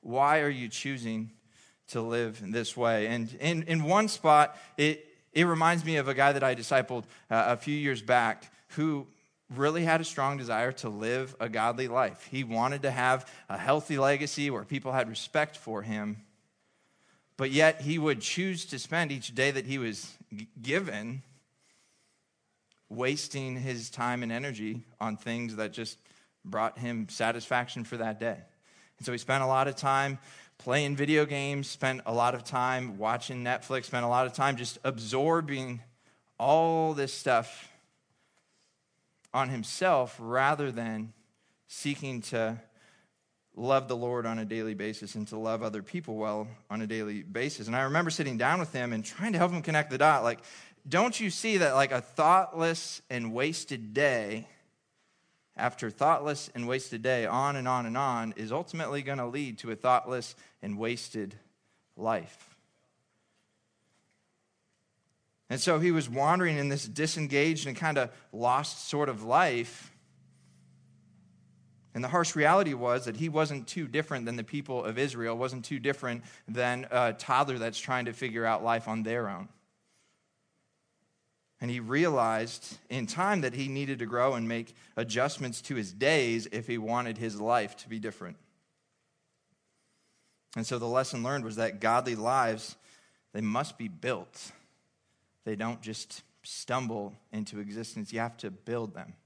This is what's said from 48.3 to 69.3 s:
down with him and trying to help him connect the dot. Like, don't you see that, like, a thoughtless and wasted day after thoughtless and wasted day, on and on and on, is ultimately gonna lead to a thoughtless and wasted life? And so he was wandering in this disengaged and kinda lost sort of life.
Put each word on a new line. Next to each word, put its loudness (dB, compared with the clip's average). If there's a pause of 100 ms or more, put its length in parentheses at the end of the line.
down 4
with -4
him -2
and -2
trying -4
to 2
help 4
him -2
connect 2
the -4
dot. 8
Like, 2 (480)
don't 2
you 0
see 0
that, 6
like, 6
a 0
thoughtless 2
and -4
wasted -4
day 2 (1120)
after -2
thoughtless 2
and -4
wasted -4
day, 2
on 0
and -2
on 2
and -4
on, -2
is -8
ultimately -4
gonna -4
lead -6
to -8
a -4
thoughtless 2 (260)
and -4
wasted -4 (640)
life? -4 (3000)
And -4
so 4
he 6
was 2
wandering 2
in 0
this -2
disengaged 0
and -6
kinda 0 (200)
lost 0
sort 0
of -6
life. 2 (2000)